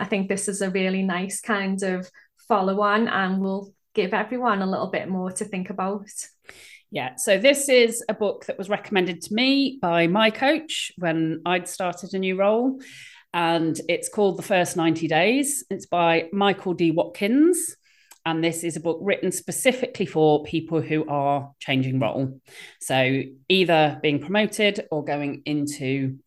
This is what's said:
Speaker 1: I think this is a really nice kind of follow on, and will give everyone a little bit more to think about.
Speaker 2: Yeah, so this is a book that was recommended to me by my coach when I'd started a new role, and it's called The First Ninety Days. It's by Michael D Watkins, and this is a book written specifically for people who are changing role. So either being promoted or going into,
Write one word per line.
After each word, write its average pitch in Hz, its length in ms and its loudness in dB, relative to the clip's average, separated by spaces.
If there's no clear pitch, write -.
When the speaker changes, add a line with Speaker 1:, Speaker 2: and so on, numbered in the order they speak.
Speaker 1:
I - 40 -4
think 196 240 -2
this 196 200 -2
is 196 140 -4
a 190 80 -2
really 190 340 0
nice 190 360 -4
kind 196 440 -2
of 185 260 -4
follow 196 320 2
on, 208 260 2
and 190 340 0
will 190 320 -4
give 185 180 0
everyone 214 500 0
a 190 40 -2
little 185 220 -2
bit 185 200 -4
more 185 220 -4
to 196 140 -8
think 190 260 -6
about. 196 380 -6
Speaker 2:
Yeah, 131 260 -6
so 196 220 2
this 277 300 4
is 240 400 4
a 214 60 -2
book - 320 -4
that - 120 -6
was 190 100 -8
recommended 185 540 -2
to - 120 -8
me 269 460 2
by 170 260 4
my 214 240 4
coach 294 640 -2
when 160 480 0
I'd 180 240 0
started 180 460 -6
a 190 40 -2
new 185 180 0
role, 233 440 2
and 165 460 0
it's 165 200 -2
called 190 300 0
The 170 40 -10
First 180 340 0
Ninety 165 300 2
Days. 214 640 2
It's 190 160 -8
by 165 460 2
Michael 196 400 0
D 165 200 2
Watkins, 269 840 2
and 160 180 0
this 165 200 0
is 170 140 -4
a 160 40 -8
book 165 220 -2
written 190 300 0
specifically - 720 -2
for 151 380 4
people 160 360 -2
who 156 280 -2
are 139 500 0
changing 131 400 0
role. 131 420 -2
So 131 420 2
either 160 540 4
being 147 180 2
promoted 208 680 0
or 151 140 -2
going 147 400 -4
into, 139 840 -2